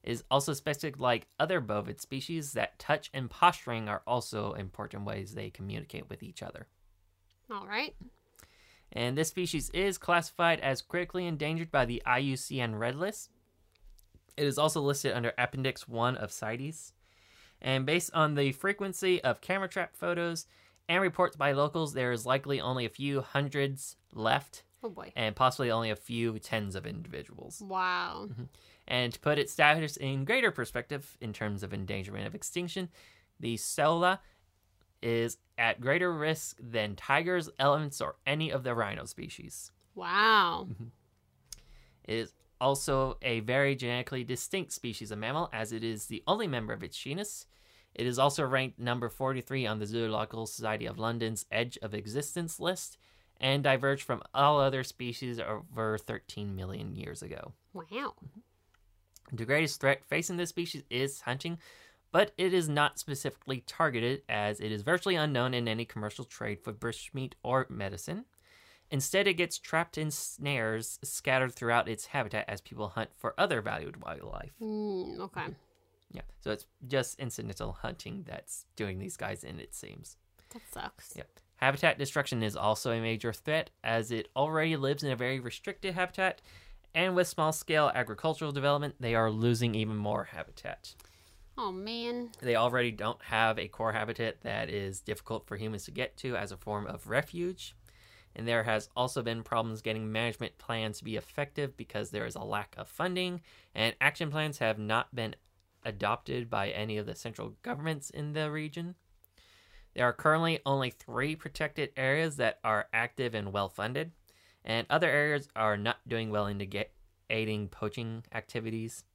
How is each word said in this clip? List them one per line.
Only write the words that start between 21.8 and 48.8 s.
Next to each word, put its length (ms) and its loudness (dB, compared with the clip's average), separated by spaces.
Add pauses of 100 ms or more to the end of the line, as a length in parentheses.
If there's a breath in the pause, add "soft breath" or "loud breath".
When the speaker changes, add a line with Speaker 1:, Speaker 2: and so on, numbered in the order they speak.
Speaker 1:
there 180 2
is 140 0
likely 360 2
only 240 0
a 40 -2
few 320 0
hundreds 760 -2 (180)
left. 500 0 (200)
Speaker 2:
Oh 60 -6
boy. 260 -12
Speaker 1:
And 200 0
possibly 360 6
only 180 4
a 60 2
few 420 0
tens 380 -2
of 100 -6
individuals. 800 -10
Speaker 2:
Wow. 640 -2
Speaker 1:
Mm-hmm. 140 -8 (460 soft breath)
And 240 2
to 60 -12
put 200 2
its 120 0
status 460 6
in 260 -2
greater 280 4
perspective 680 -6
in 140 -6
terms 300 -2
of 100 -6
endangerment 540 -4
of 80 -8
extinction, 540 -4 (500 soft breath)
the 180 0
Sola 640 4 (800 soft breath)
is 380 2 (180)
at 240 2
greater 320 2
risk 480 -2
than 340 0
tigers, 540 2 (100)
elephants, 400 4
or 160 -2 (100)
any 260 2
of 120 -2
the 120 0
rhino 300 -2
species. 680 -12 (240)
Speaker 2:
Wow. 760 4
Speaker 1:
Mm-hmm. 140 -10 (1200 loud breath)
It 100 -4
is 180 -4 (280)
also 600 2
a 200 0
very 340 4
genetically 480 -4
distinct 480 -4
species 400 -8
of 80 -6
mammal, 340 -2
as 180 -4
it 120 -4
is 240 -4
the 180 -8
only 220 2
member 260 -2
of 80 -6
its 160 -10
genus. 480 -8 (480 soft breath)
It 140 -2
is 100 0
also 280 6
ranked 340 2
number 300 0